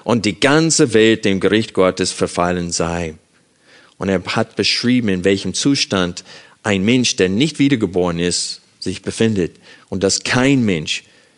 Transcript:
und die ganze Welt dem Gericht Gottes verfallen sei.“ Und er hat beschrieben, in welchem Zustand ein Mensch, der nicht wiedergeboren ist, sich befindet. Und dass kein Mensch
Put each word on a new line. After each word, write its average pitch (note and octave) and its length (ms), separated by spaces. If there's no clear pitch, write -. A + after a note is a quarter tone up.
und A2 220
die G2+ 160
ganze D3+ 540
Welt A2 300
dem G2 140
Gericht G2+ 360
Gottes F#2 360
verfallen F2 600
sei.“ E2+ 420
Und G2 100
er F#2 160
hat - 320
beschrieben, A#2 520
in F#2 160
welchem F#2+ 300
Zustand F#2+ 680
ein G2 180
Mensch, A#2+ 340
der F#2 120
nicht B2+ 300
wiedergeboren F#2+ 600
ist, - 420
sich F#2 220
befindet. G2+ 540
Und F#2+ 120
dass G2 220
kein C3 400
Mensch E2+ 400